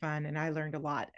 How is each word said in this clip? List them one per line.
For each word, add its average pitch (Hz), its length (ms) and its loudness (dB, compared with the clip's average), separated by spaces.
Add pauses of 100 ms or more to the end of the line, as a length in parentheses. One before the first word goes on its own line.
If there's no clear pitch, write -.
fun. 151 240 0
And 151 140 -2
I 160 100 2
learned 156 260 0
a 151 40 -2
lot 143 400 0